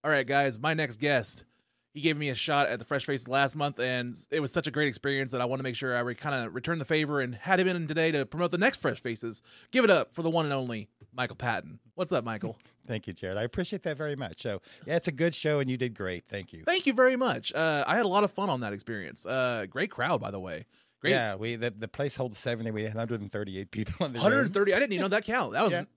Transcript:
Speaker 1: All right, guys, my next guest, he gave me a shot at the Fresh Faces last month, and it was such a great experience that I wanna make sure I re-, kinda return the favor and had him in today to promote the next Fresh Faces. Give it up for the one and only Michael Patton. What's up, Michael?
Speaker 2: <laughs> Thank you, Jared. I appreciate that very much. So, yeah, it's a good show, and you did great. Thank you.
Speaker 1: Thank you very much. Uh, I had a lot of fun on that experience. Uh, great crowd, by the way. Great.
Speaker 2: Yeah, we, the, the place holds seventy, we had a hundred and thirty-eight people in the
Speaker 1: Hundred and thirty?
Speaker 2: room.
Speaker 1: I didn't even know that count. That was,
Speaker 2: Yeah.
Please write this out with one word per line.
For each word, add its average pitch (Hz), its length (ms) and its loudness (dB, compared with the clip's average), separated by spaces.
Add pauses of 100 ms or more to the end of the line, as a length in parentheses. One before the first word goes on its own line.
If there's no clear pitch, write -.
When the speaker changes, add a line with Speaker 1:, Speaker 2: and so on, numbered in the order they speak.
Speaker 1:
All 156 60 4
right, 139 120 2
guys, 139 320 2
my 151 160 0
next 135 280 -2
guest, 139 420 0 (500)
he 151 60 -10
gave 156 160 2
me 147 140 -2
a 127 40 -2
shot 143 360 2
at 117 100 -2
the 110 60 -10
Fresh 143 180 -2
Faces 127 240 -2
last 139 300 2
month, 143 200 -2
and 123 400 -2 (140)
it 151 80 2
was 139 140 -2
such 165 120 0
a 143 60 -2
great 147 160 2
experience 135 460 -2
that 123 80 0
I 123 40 2
wanna 131 180 -2
make 127 120 -2
sure 127 220 -2
I - 20 2
re-, 120 160 -2
kinda 131 340 -4
return 156 300 -4
the 139 60 -4
favor 151 340 2
and 127 160 -2
had 185 240 2
him 185 80 4
in 170 220 0
today 160 220 2
to 143 140 0
promote 170 260 -2
the 180 60 0
next 220 200 4
Fresh - 240 -2
Faces. 113 400 -6 (280)
Give 254 140 4
it 214 60 6
up 160 260 6
for 175 60 -6
the 165 80 2
one 160 160 2
and 143 80 0
only 120 340 -4 (240)
Michael 127 240 -4
Patton. 117 440 -4 (160)
What's 180 180 -2
up, 123 100 0
Michael? 113 340 -6 (140)
Speaker 2:
<laughs> - 160 -20
Thank 110 180 -4
you, 107 60 -8
Jared. 95 260 -4
I 107 60 -2
appreciate 175 400 -4
that 156 140 -4
very 147 180 -4
much. 120 260 -8
So, 101 200 -4 (240)
yeah, 151 100 -2
it's 170 140 2
a - 20 -2
good 156 240 2
show, 151 240 2
and 131 100 0
you 127 60 0
did 123 180 -2
great. 92 360 -4
Thank 98 240 -8
you. 82 100 -16
Speaker 1:
Thank 349 240 2
you 269 60 2
very 254 240 6
much. 226 360 -2
Uh, 156 320 2
I 175 120 2
had 240 80 2
a - 20 2
lot 196 160 4
of 202 80 2
fun 196 180 -2
on 131 120 0
that 107 100 -2
experience. 98 540 -8
Uh, 123 440 0
great 127 220 -2
crowd, 123 300 0
by 104 100 -4
the 98 80 -6
way. 90 280 -8 (320)
Great. 156 120 2
Speaker 2:
Yeah, 113 240 2
we, 113 200 -4
the, 117 140 -2
the 107 180 -8
place 139 280 -4
holds 120 240 -4
seventy, 113 320 -2
we 107 120 -2
had 107 120 -4
a - 20 -2
hundred 113 240 -2
and 101 100 -8
thirty-eight 98 380 -6
people - 380 -4
in 131 60 -6
the 117 60 -4
Speaker 1:
Hundred 254 260 4
and 190 80 -4
thirty? 202 180 4
Speaker 2:
room. 185 60 4
Speaker 1:
I - 20 4
didn't 247 140 2
even 175 100 0
know 190 60 0
that 208 160 0
count. 214 280 -2
That 139 100 2
was, 196 100 4
Speaker 2:
Yeah. 175 100 -2 (140)